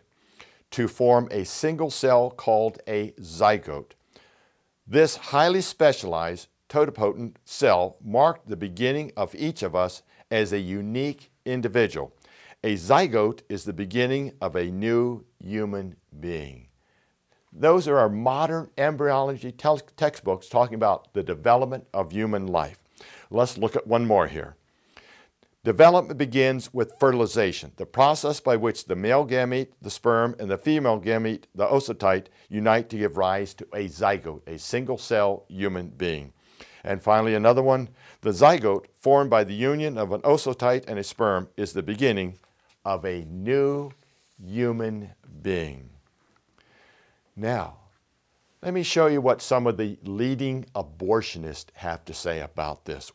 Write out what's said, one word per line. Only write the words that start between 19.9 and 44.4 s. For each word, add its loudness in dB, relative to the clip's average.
talking 2
about 0
the -2
development 0
of -2
human -4
life. -2
Let's 0
look -2
at -4
one 2
more 4
here. -12
Development 6
begins 0
with -4
fertilization, 2
the -10
process 2
by 2
which -2
the -4
male 2
gamete, -2
the -12
sperm, 2
and -6
the -2
female 0
gamete, -2
the -2
oocyte, 0
unite 2
to -8
give -2
rise 0
to -18
a -4
zygote, -4
a -12
single-cell -2
human -6
being. -6
And -6
finally, 4
another 6
one, 2
the -2
zygote 4
formed 4
by 6
the -8
union -2
of -4
an -4
oocyte 2
and -6
a -4
sperm 0
is -6
the -4
beginning -2
of -4
a -6
new -2